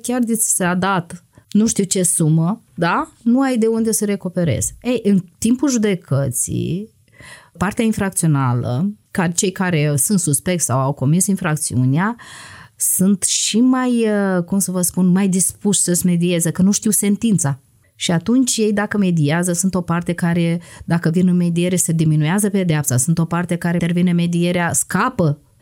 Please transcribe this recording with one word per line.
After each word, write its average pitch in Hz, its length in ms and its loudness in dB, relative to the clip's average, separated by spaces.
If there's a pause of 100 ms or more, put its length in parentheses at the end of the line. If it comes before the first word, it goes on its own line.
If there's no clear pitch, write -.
chiar 254 180 -2
de 226 140 0
ți - 200 0
s-a 180 200 0
dat 185 500 -2 (260)
nu 214 160 2
știu 202 180 0
ce 185 180 -2
sumă, 165 600 0 (120)
da? 185 360 -2 (120)
Nu 240 180 4
ai 269 160 2
de 220 100 2
unde 226 260 0
să 214 120 -2
recuperezi. 180 800 -2
Ei, 240 200 -2
în 196 220 2 (140)
timpul 254 300 0
judecății, 170 1200 -2 (680)
partea 202 260 -2
infracțională, 151 1080 0 (180)
ca 170 180 -2
cei 180 240 -2
care 151 440 0
sunt 196 220 2
suspecți 170 460 -2
sau 123 140 -2
au 135 140 0
comis 151 340 0
infracțiunea, 160 880 0 (600)
sunt 190 460 0
și - 380 -2
mai, 254 480 2
uh, 196 340 0
cum 185 160 -2
să 185 120 -2
vă 185 100 -2
spun, 180 260 0
mai 190 220 4
dispuși 185 520 0
să-ți 175 260 0
medieze, 170 440 0
că 180 120 0
nu 196 80 4
știu 208 200 0
sentința. 202 680 0 (360)
Și - 160 -6
atunci 233 460 2
ei, 220 160 2
dacă 208 260 -2
mediază, 175 540 2
sunt 180 220 -2
o 185 60 0
parte 175 320 -2
care, 170 480 0 (240)
dacă 170 260 0
vin 180 180 2
în 180 80 2
mediere, 175 400 0
se 170 160 0
diminuează 160 560 2
pedeapsa, 170 480 0
sunt 160 220 0
o 165 60 2
parte 175 320 -2
care 170 180 -2
intervine 175 360 0
în 170 60 2
medierea, 170 560 0
scapă 185 680 0 (240)